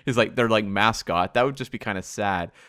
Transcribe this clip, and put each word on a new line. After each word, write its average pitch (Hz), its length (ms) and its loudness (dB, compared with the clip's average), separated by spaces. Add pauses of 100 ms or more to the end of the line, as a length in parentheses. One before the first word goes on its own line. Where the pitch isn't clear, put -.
He's, 120 120 0
like, 113 180 2
their, 120 120 4
like, 110 180 2
mascot. 98 680 0
That 120 100 4
would 135 140 -2
just 127 140 -10
be 113 80 -10
kinda 95 240 -6
sad. 95 480 -4 (180)